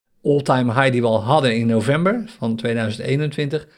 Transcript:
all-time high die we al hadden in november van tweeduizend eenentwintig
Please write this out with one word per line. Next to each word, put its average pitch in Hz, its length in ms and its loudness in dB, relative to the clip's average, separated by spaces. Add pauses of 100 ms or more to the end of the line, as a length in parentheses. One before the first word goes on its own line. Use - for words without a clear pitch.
(220)
all-time 135 520 2
high 135 180 2
die 123 80 0
we 117 60 2
al 110 160 2
hadden 127 340 2
in 117 100 0
november 147 600 0
van 113 300 -6
tweeduizend 113 500 -4
eenentwintig 147 600 -4 (120)